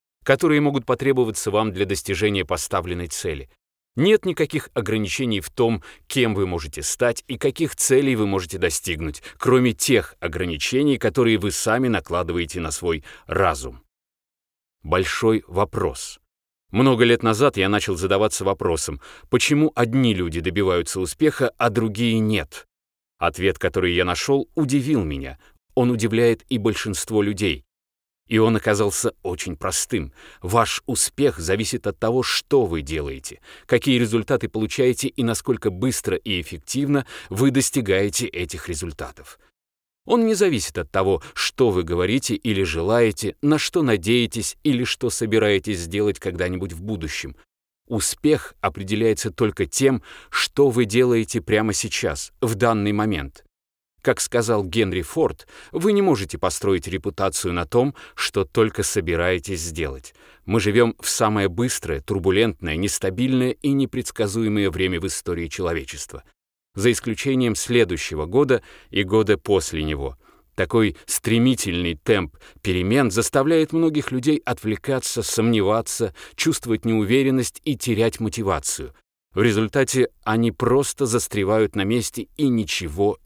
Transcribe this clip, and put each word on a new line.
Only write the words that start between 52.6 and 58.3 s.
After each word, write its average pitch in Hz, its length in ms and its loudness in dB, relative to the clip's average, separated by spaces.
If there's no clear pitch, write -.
момент. 104 540 -2
Как - 180 2
сказал 110 440 0
Генри 92 400 0
Форд, - 440 -2
вы 175 200 0
не 202 100 4
можете 123 380 2
построить 92 480 0
репутацию 95 680 -4
на 87 140 -2
том, 131 260 2
что - 300 -2